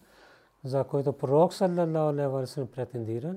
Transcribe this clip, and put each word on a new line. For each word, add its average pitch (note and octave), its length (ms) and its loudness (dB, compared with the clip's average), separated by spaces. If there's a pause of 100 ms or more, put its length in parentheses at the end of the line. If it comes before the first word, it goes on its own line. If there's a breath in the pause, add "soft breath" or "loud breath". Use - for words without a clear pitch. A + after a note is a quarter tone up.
(640 loud breath)
за C3 200 0
който C#3 280 0
пророк D3 420 4
саллаллаху F3 440 0
алейхи D3 300 0
ва C3 180 -2
саллям C3 220 -6
претендира, A#2+ 680 -6